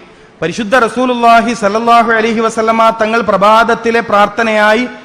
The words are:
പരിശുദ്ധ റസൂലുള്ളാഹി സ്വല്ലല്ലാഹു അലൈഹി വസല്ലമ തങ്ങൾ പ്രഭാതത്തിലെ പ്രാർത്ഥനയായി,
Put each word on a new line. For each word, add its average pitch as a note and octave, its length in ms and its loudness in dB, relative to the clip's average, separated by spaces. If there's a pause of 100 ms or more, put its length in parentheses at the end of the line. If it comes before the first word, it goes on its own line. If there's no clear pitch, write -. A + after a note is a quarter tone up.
(420)
പരിശുദ്ധ G3 340 -4
റസൂലുള്ളാഹി A#3 760 2
സ്വല്ലല്ലാഹു A3+ 580 0
അലൈഹി A3+ 280 0
വസല്ലമ A3+ 500 0
തങ്ങൾ A3+ 320 -2
പ്രഭാതത്തിലെ A3 800 0
പ്രാർത്ഥനയായി, G#3+ 880 0 (180)